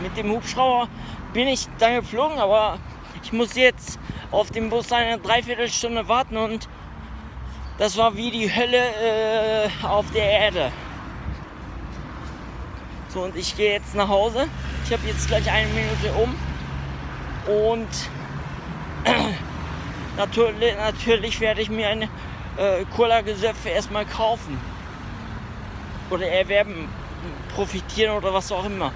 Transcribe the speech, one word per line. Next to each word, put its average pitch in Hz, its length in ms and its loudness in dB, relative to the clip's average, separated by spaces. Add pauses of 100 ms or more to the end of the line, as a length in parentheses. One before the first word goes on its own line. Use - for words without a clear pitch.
Mit 180 140 -6
dem 208 120 0
Hubschrauber 240 580 2 (460)
bin 240 140 4
ich 262 200 0 (120)
dann 233 160 6
geflogen, 247 420 0
aber 208 400 4 (460)
ich - 80 -8
musste 233 300 2
jetzt - 380 4 (320)
auf 208 200 2
den 220 180 -2
Bus 233 220 0
eine 233 260 4
Dreiviertelstunde 233 920 0
warten 233 300 2
und 220 300 -2 (1080)
das 202 200 2
war 226 180 6
wie 226 160 -2
die 214 220 0
Hölle, 247 240 4
äh, 220 920 2 (140)
auf 208 280 4
der 214 180 2
Erde. 196 420 4 (2500)
So, 185 120 -6
und 185 140 -4
ich 175 200 -4
gehe 208 180 4
jetzt - 220 -4
nach 202 140 4
Hause. 220 380 4 (380)
Ich - 60 0
habe 233 160 0
jetzt 208 200 -2
gleich 214 220 2
eine 214 200 4
Minute 214 440 0
um. 233 220 2 (1120)
Und 220 400 4 (1160)
<clears throat> 220 420 2 (680)
natürli-, 220 580 2
natürlich 214 640 2
werde 214 220 2
ich 208 80 -2
mir 220 180 0
eine, 220 220 0 (480)
äh, 190 280 2 (100)
Cola-Gesöffe 220 760 2
erstmal 202 360 0
kaufen. 220 540 0 (1500)
Oder 185 180 0
erwerben, 190 640 2 (640)
profitieren 208 640 0
oder 190 160 0
was 190 180 0
auch 185 140 -2
immer. 190 300 -2